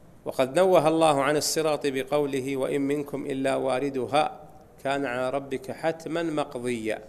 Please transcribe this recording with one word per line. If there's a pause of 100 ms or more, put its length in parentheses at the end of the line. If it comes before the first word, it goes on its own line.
(260)
وقد
نوه
الله
عن
الصراط
بقوله:
"وإن
منكم
إلا
واردها (440)
كان
على
ربك
حتما
مقضيا،